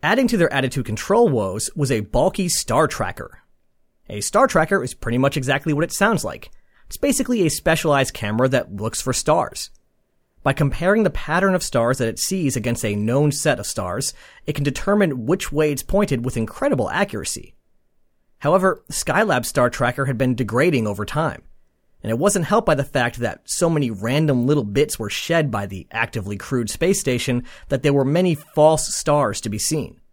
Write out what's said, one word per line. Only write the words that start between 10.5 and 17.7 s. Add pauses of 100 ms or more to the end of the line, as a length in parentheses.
comparing
the
pattern
of
stars
that
it
sees
against
a
known
set
of
stars, (320)
it
can
determine
which
way
it's
pointed
with
incredible
accuracy. (840)